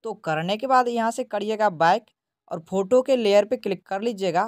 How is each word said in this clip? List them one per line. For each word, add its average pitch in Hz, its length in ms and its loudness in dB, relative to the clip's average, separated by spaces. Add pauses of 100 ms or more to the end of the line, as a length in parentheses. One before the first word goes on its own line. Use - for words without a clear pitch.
तो 220 100 -8
करने 165 420 -4
के 262 100 -6
बाद 254 200 4
यहाँ 233 240 -2
से 254 140 -8
करिएगा 208 460 -2
बैक 170 340 2 (460)
और 165 180 -10
फ़ोटो 196 320 2
के 262 140 0
लेयर 208 300 4
पे 233 120 -4
क्लिक 190 300 -6
कर 196 140 -6
लीजिएगा। 190 460 -2